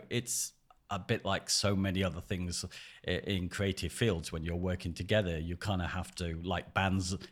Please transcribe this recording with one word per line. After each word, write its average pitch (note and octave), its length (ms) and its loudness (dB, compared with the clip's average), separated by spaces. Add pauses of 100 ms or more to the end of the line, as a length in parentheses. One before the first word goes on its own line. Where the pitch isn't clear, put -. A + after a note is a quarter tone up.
it's - 440 -2 (380)
a G2+ 80 -2
bit A2 260 -2
like F#2+ 240 0
so G2+ 260 4
many F#2+ 280 2
other F2+ 180 0
things F2+ 420 -4 (440)
i-, E2+ 40 0
in F2+ 380 0
creative G2 420 0
fields. F2+ 400 2
When E2 120 -4
you're E2+ 120 -2
working F2+ 380 0
together, F2+ 460 2
you E2+ 180 -4
kinda F#2 300 0
have E2+ 280 -4
to, E2+ 280 -4
like, F2+ 320 -2
bands F#2+ 400 4 (160)